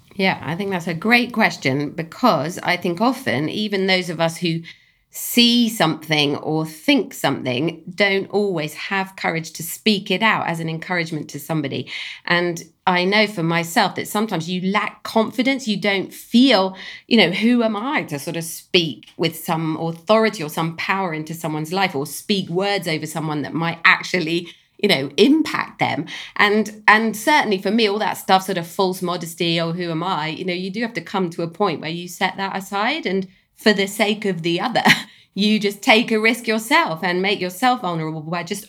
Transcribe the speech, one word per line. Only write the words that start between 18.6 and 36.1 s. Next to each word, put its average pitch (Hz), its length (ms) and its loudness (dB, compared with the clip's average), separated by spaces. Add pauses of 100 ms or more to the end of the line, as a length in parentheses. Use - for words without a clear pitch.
with 165 180 0
some 160 420 -2
authority 208 680 2
or 151 60 -6
some 165 280 -2
power 190 360 -2
into 156 200 -6
someone's 156 400 -4
life 185 220 0
or 139 100 -2
speak - 440 -4
words 190 380 0
over 156 200 -4
someone 156 340 -2
that - 120 -6
might 165 320 -2
actually, 175 640 0 (280)
you 208 120 2
know, 139 280 2
impact 294 640 4
them?" 120 260 0 (300)
And, 208 520 2
and 214 300 4
certainly 226 420 2
for 196 120 -2
me, 220 160 4
all 202 120 0
that 208 180 -2
stuff, 190 260 4
sort 185 160 -2
of 170 80 -8
false 185 340 0
modesty, 170 580 -2
"Oh, 165 120 -2
who 175 180 -4
am 165 140 -2
I?" 165 240 -2
You 160 180 -6
know, 180 80 -2
you 185 160 -6
do 214 120 -6
have 240 120 -4
to 170 80 -6
come 175 300 -2
to 175 100 -6
a 165 60 -2
point 165 340 -2
where 151 80 -8
you 175 180 -8
set 185 300 -4
that 196 180 -6
aside 214 520 -4
and 190 200 -2 (320)
for 214 140 6
the 190 140 0
sake 208 380 -2
of 185 160 -2
the 170 200 0
other, 220 220 0 (240)
<laughs> - 280 -20
you 214 240 4
just 208 220 -2
take 226 300 4